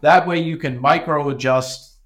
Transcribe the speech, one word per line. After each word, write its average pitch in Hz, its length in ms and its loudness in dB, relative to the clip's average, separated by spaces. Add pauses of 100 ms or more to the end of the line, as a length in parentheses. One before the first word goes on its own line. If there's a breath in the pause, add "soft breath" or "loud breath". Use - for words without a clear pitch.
that 180 260 4
way 170 120 -2
you 160 180 -4
can 127 220 -6
micro 147 500 0
adjust 131 760 -4